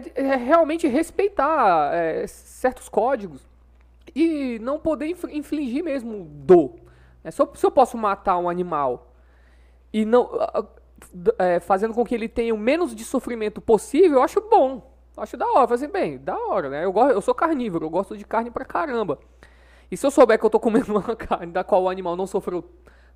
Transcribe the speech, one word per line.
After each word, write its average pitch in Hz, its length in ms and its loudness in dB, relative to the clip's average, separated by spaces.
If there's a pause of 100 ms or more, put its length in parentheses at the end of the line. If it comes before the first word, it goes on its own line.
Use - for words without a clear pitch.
(200)
é 269 160 0
realmente 320 520 2
respeitar, 269 1040 2
é, 170 320 -2
certos - 640 -6
códigos 202 580 -2 (640)
e 277 460 -2
não 269 200 -6
poder 302 260 -2
infli-, 320 320 -8
infligir 285 440 -6
mesmo 233 460 -8
dor. 147 460 6 (500)
Né? 165 60 -12
Se - 100 -6
eu, 285 140 0
se - 100 -10
eu 381 60 4
posso 254 260 2
matar 202 400 -2
um 175 140 -2
animal 156 640 -4 (800)
e 214 120 0
não, 233 240 2 (120)
ah, - 220 -4 (520)
d-, 185 240 0
é, 180 220 2
fazendo 208 340 -2
com 233 100 0
que 240 100 -4
ele 226 140 -4
tenha 233 260 -2
o 214 40 -6
menos 262 360 0
de 220 100 -14
sofrimento 220 580 -6
possível, 277 560 4
eu 247 40 6
acho 403 200 0
bom. 294 500 2 (240)
Eu 208 60 -10
acho - 140 -12
da 302 100 -4
hora. 440 180 4
Eu 214 40 -2
falo 240 60 0
assim, 277 140 -2
"Bem, 240 300 -4
da 143 180 -6
hora, 294 320 -4
né? 147 160 -6
Eu 190 80 -2
go-, 240 160 4
eu 202 140 2
sou 247 120 0
carnívoro, 226 520 -2
eu 160 40 -6
gosto 190 280 -4
de 208 60 -18
carne 233 260 -4
pra - 160 -10
caramba. 240 520 -4 (720)
E - 60 -8
se - 80 -10
eu 277 60 4
souber 226 280 6
que - 60 -4
eu 214 60 4
tô - 100 2
comendo 220 320 0
<laughs> 208 60 2
uma 226 180 -4
carne 175 360 -8
da 180 120 -4
qual 185 200 2
o 185 40 2
animal 185 280 -4
não 185 100 -4
sofreu 180 360 -6 (540)